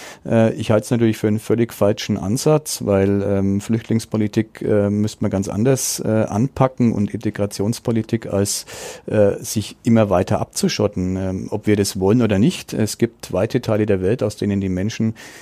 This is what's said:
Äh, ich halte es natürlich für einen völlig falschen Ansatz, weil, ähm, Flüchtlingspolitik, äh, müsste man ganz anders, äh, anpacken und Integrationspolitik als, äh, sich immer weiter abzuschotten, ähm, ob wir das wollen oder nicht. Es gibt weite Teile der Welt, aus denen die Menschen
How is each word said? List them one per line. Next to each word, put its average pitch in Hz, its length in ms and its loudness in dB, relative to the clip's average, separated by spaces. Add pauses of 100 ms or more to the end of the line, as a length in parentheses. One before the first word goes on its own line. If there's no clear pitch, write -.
(260)
Äh, 113 280 4
ich - 180 -2
halte 107 140 2
es - 60 -4
natürlich 117 260 2
für - 100 0
einen 107 120 0
völlig 113 340 0
falschen 104 440 0
Ansatz, 135 680 -2
weil, 101 420 2
ähm, 98 340 0
Flüchtlingspolitik, 110 1000 -2
äh, 101 280 2
müsste 104 340 -2
man 104 80 -2
ganz 98 160 -2
anders, 127 520 0
äh, - 80 -6
anpacken 113 840 0
und 101 200 -2
Integrationspolitik 107 1120 -2
als, 101 380 0 (400)
äh, 104 360 4
sich - 420 -6
immer 113 260 4
weiter 92 300 2
abzuschotten, 95 800 -2
ähm, 95 320 -4
ob 107 180 -6
wir 107 80 6
das 101 240 0
wollen 104 220 4
oder 104 180 2
nicht. - 340 0
Es 110 240 -2
gibt - 360 -4
weite 110 280 0
Teile 107 240 0
der 98 160 0
Welt, 104 220 0
aus 107 140 -2
denen 101 240 0
die 98 80 -2
Menschen 110 460 -2 (260)